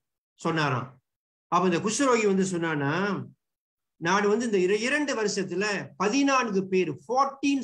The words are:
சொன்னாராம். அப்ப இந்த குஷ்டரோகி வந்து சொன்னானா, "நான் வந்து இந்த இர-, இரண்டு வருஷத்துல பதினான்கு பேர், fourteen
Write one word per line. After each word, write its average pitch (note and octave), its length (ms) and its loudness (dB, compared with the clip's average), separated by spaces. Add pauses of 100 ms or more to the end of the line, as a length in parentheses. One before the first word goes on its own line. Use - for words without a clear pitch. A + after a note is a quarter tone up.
(340)
சொன்னாராம். D3+ 680 -4 (480)
அப்ப F3+ 180 2
இந்த F3 120 2
குஷ்டரோகி A#3 480 2
வந்து F#3+ 180 2
சொன்னானா, E3 800 -2 (720)
"நான் G3 320 0
வந்து A#3 180 2
இந்த G#3 120 0
இர-, F#3 220 2
இரண்டு C4 440 -2
வருஷத்துல F#3+ 760 -4
பதினான்கு A#3 680 0
பேர், F#3 240 0
fourteen C4+ 720 -2